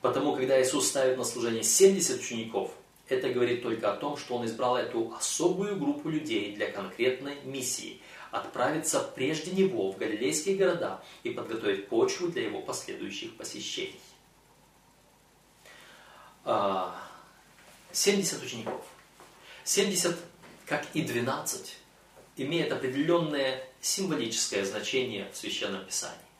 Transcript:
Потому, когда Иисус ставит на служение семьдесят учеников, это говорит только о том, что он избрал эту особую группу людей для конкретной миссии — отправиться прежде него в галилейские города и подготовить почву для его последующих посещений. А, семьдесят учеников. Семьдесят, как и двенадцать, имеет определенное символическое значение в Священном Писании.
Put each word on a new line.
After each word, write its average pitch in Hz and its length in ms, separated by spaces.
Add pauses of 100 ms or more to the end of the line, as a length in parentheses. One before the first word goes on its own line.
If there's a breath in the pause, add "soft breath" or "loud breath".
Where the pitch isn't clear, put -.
Потому, 135 360
когда 131 260
Иисус 127 260
ставит 131 300
на 120 60
служение 117 400
семьдесят 185 560
учеников, 113 500 (380)
это 131 220
говорит 120 320
только 107 300
о - 40
том, - 200
что - 200
он 117 100
избрал 117 300
эту 117 380
особую 185 640
группу 143 320
людей 110 460
для 107 160
конкретной 127 720
миссии — 131 580 (300 loud breath)
отправиться - 720
прежде 156 500
него 190 400
в - 80
галилейские 185 580
города 175 460 (200 loud breath)
и - 80
подготовить 104 580
почву 131 400
для - 160
его - 180
последующих - 720
посещений. - 680 (2500 loud breath)
А, 98 520 (960 loud breath)
семьдесят - 520
учеников. 113 420 (800 loud breath)
Семьдесят, 180 540 (480)
как 147 260
и 156 100
двенадцать, - 760 (600)
имеет 156 360
определенное 143 920 (160)
символическое 117 840
значение 98 680
в - 40
Священном 98 480
Писании. - 320 (240)